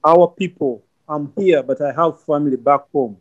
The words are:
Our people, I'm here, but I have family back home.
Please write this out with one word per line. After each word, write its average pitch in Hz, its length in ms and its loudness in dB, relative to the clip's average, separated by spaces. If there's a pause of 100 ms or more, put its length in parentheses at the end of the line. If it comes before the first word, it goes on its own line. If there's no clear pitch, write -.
Our 170 280 4
people, 160 520 -6 (280)
I'm 147 280 -8
here, 180 240 2
but 131 200 -6
I 143 100 -4
have 160 320 -2
family 147 320 -2
back 135 280 0 (100)
home. 117 280 -4